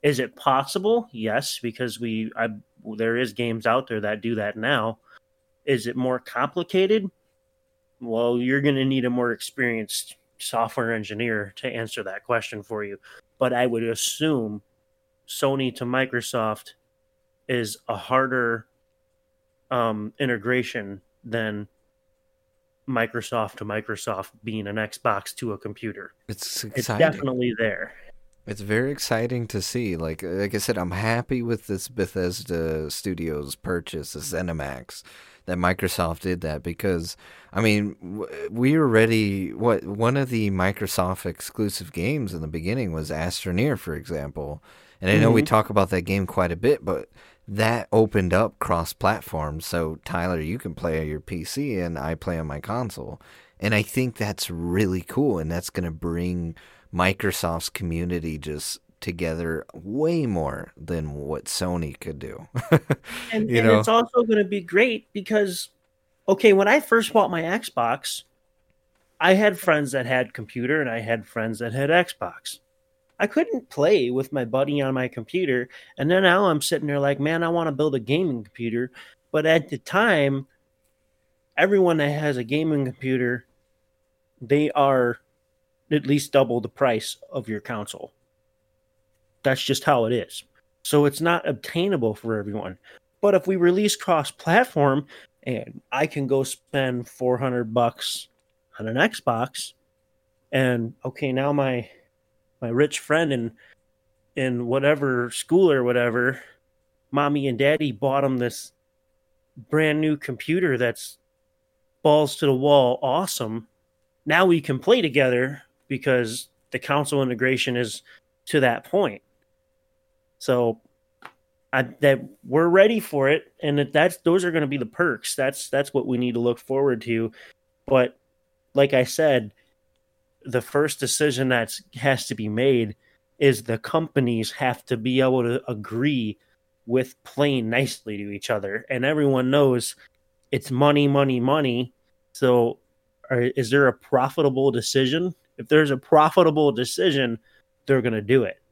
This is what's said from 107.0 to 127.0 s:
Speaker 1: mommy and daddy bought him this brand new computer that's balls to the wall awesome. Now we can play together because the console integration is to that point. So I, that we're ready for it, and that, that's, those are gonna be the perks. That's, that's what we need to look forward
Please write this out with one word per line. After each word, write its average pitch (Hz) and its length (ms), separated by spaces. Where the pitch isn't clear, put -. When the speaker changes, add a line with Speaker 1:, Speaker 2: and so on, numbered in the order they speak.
Speaker 1:
mommy 143 380
and 123 100
daddy 143 340
bought 135 320
him 131 140
this - 360
brand 156 320
new 156 160
computer 143 600
that's 117 400
balls 151 320
to - 100
the 139 80
wall 131 480
awesome. 127 640
Now 165 200
we 170 160
can 135 160
play 233 240
together 131 600
because 127 600
the - 80
console 143 440
integration 127 520
is 120 280
to 156 140
that 120 240
point. 170 380
So 120 420
I, 131 80
that 135 220
we're 156 220
ready 208 300
for 139 300
it, - 220
and 147 180
that, 131 120
that's, 170 260
those 180 280
are 175 60
gonna 156 160
be 139 100
the 123 80
perks. 135 500
That's, 139 340
that's 139 240
what - 140
we 127 100
need 123 180
to 120 40
look 120 200
forward 135 420